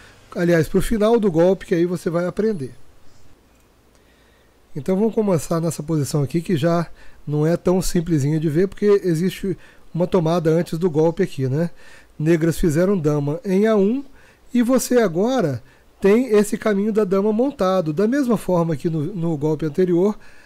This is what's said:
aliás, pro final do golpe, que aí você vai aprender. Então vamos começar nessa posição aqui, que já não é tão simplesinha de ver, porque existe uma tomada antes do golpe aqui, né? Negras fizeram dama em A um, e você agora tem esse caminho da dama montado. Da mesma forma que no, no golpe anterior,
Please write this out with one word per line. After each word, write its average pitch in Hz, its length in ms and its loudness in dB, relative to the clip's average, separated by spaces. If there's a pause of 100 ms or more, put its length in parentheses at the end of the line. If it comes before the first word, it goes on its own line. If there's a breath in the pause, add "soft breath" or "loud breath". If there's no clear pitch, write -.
(360 loud breath)
aliás, 170 320 2
pro - 160 0
final 226 360 2
do 202 120 2
golpe, 175 340 2
que - 80 -2
aí 170 140 2
você 175 200 -4
vai 175 200 -2
aprender. 165 440 -4 (2000 soft breath)
Então 156 200 -2
vamos 208 200 0
começar 180 440 0
nessa 165 220 -4
posição 151 400 -2
aqui, 139 180 -2
que 170 160 -2
já 165 320 0 (380 soft breath)
não 151 220 0
é 170 100 0
tão 180 240 0
simplesinha 160 580 0
de 156 80 -2
ver, 165 200 0
porque 202 360 2
existe 180 540 -2 (340 soft breath)
uma 170 140 -2
tomada 165 460 0
antes 165 260 0
do 170 100 -2
golpe 160 360 0
aqui, 135 240 -4
né? 156 240 -2 (460 loud breath)
Negras 160 420 0
fizeram 180 360 2
dama 147 480 -2
em 196 220 2
A 220 100 2
um, 214 300 2 (480 soft breath)
e 240 80 4
você 247 380 2
agora 190 640 0 (360 soft breath)
tem 220 280 4
esse 208 320 2
caminho 208 340 0
da 214 100 2
dama 196 300 0
montado. 190 580 0
Da 180 160 0
mesma 247 300 0
forma 170 380 0
que 160 120 -4
no, 160 160 -2
no 170 320 -4
golpe 151 300 -2
anterior, 180 520 0 (280 loud breath)